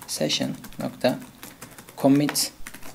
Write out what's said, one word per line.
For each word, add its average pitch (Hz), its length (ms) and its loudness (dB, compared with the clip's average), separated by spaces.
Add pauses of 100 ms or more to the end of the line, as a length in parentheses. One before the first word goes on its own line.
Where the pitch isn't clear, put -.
session 147 420 0 (300)
nokta - 400 0 (800)
commit 139 540 4 (440)